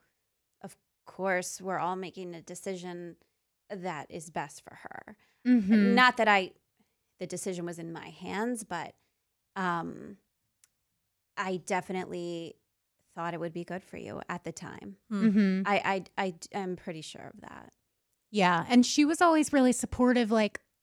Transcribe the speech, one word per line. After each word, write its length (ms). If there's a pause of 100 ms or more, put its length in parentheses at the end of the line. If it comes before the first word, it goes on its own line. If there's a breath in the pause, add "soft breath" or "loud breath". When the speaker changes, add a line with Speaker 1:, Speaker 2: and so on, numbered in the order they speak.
(600)
Speaker 1:
of 160 (280)
course, 540
we're 200
all 180
making 360
a 80
decision 760 (520)
that 400
is 200
best 340
for 200
her." 340 (300)
Speaker 2:
Mm-hmm. 480
Speaker 1:
Not 220
that 100
I, 240 (680)
the 60
decision 400
was 140
in 120
my 180
hands, 540
but, 300 (600)
um, 600 (1200)
I 300
definitely 920 (580)
thought 180
it 60
would 120
be 120
good 200
for 140
you 320
at 140
the 80
time. 460 (120)
Speaker 3:
Hmm. 200
Speaker 2:
Mm-hmm. 360
Speaker 1:
I, 180
I, 200 (120)
I 140
d-, 240
I'm 220
pretty 260
sure 320
of 80
that. 320 (560)
Speaker 2:
Yeah. 400
And 160
she 180
was 160
always 320
really 200
supportive. 580
Like, 320 (220)